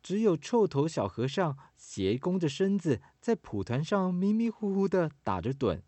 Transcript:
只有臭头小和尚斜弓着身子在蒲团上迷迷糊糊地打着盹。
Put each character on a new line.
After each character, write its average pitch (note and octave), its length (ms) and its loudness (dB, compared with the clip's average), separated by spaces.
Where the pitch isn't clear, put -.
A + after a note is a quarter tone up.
只 G3+ 200 -2
有 F#3+ 160 4
臭 A3+ 280 2
头 C#3+ 220 0
小 G2+ 220 -2
和 A#2 180 -2
尚 C#3+ 300 0
斜 G2 420 -2
弓 F3+ 220 -2
着 E3+ 80 0
身 G3 320 0
子 C#3 220 0
在 A3+ 160 0
蒲 G2+ 300 -6
团 C3 180 -2
上 F#3 300 0
迷 F#3+ 180 0
迷 A3+ 180 2
糊 G3+ 240 -4
糊 G3 140 2
地 E3+ 240 2
打 F#2+ 200 -2
着 A#2+ 120 -2
盹。 G2 340 0